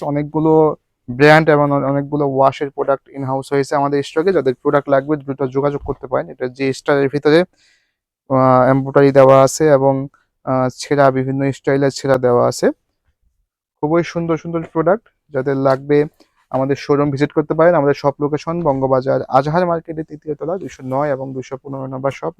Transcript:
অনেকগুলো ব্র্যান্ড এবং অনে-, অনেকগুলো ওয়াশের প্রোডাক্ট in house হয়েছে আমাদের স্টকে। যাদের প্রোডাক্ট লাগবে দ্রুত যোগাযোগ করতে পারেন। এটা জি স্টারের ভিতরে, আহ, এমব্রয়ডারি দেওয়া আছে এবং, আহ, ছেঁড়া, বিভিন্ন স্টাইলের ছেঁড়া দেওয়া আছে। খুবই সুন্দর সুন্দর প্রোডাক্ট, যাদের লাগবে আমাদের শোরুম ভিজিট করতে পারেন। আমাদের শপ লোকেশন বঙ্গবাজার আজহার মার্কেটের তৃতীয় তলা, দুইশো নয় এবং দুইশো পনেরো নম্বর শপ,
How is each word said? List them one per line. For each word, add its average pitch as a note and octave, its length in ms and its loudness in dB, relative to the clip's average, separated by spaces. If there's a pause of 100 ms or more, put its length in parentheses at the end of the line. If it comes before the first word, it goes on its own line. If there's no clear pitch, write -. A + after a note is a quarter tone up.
অনেকগুলো D#3 760 0 (340)
ব্র্যান্ড D3+ 380 6
এবং D3 240 4
অনে-, C#3+ 140 0
অনেকগুলো C#3+ 420 -2
ওয়াশের C3+ 420 0
প্রোডাক্ট C#3 380 -4
in C3+ 140 -12
house C3+ 280 -6
হয়েছে C#3 260 -2
আমাদের C#3+ 260 0
স্টকে। D#3+ 300 -2
যাদের C3+ 220 0
প্রোডাক্ট C#3+ 340 0
লাগবে C#3 280 0
দ্রুত C#3 260 -8
যোগাযোগ C#3 380 -4
করতে - 260 -10
পারেন। C3 220 -6
এটা C3 200 -8
জি C3 240 -4
স্টারের C#3 360 0
ভিতরে, D3 320 2
আহ, - 1300 -2
এমব্রয়ডারি C3+ 420 2
দেওয়া C3+ 300 8
আছে D3 260 2
এবং, C3+ 400 2 (360)
আহ, C3 240 -2
ছেঁড়া, C#3 420 0
বিভিন্ন C3+ 420 -2
স্টাইলের C#3 380 0
ছেঁড়া C3+ 280 0
দেওয়া B2 300 2
আছে। F3+ 220 -2 (1120)
খুবই E3 220 0
সুন্দর E3 340 -4
সুন্দর E3 260 -8 (100)
প্রোডাক্ট, E3 360 -2 (220)
যাদের C#3 260 -2
লাগবে C#3 480 2 (460)
আমাদের C3+ 260 -2
শোরুম D3 340 0
ভিজিট C#3+ 220 -2
করতে D#3 220 -2
পারেন। E3 200 4
আমাদের C#3+ 200 2
শপ C#3 260 -2
লোকেশন D3+ 420 -4
বঙ্গবাজার C3+ 600 0
আজহার D3+ 440 0
মার্কেটের E3 380 -6
তৃতীয় D#3 300 -12
তলা, D#3 240 -6
দুইশো C#3+ 260 -14
নয় C#3 280 -2
এবং C3+ 220 -6
দুইশো C3 220 -10
পনেরো C3+ 300 -12
নম্বর C3+ 240 -6
শপ, D#3+ 300 -10